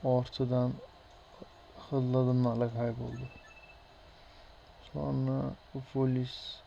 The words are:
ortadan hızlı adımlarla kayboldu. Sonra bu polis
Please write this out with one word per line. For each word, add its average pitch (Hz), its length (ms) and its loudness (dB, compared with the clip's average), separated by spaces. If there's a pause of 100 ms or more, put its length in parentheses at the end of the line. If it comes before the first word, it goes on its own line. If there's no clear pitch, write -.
ortadan 127 680 2 (1160)
hızlı 127 280 2
adımlarla 123 540 4
kayboldu. 120 560 -4 (1600)
Sonra 135 500 0 (320)
bu 135 80 -8 (100)
polis 127 640 -2 (100)